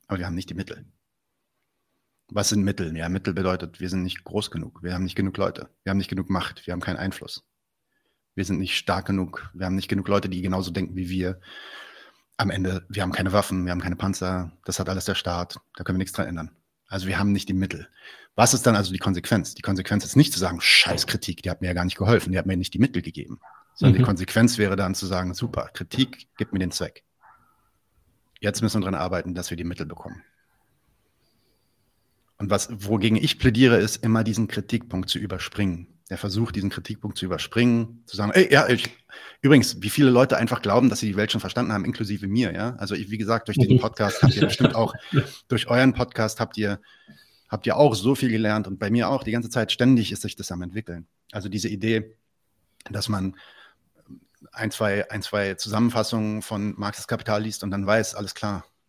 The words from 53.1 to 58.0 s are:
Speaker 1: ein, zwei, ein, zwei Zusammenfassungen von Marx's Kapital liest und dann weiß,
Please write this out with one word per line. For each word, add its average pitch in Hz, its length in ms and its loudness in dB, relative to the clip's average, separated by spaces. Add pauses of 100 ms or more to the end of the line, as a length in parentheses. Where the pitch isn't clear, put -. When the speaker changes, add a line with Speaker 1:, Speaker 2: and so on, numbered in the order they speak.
Speaker 1:
ein, 110 200 -4
zwei, 101 400 0
ein, 104 120 -8
zwei 98 320 -2
Zusammenfassungen 110 880 0
von 104 340 -4
Marx's 101 300 -6
Kapital 110 360 -2
liest 110 200 -6
und 98 80 -4
dann 101 160 -2
weiß, 107 280 4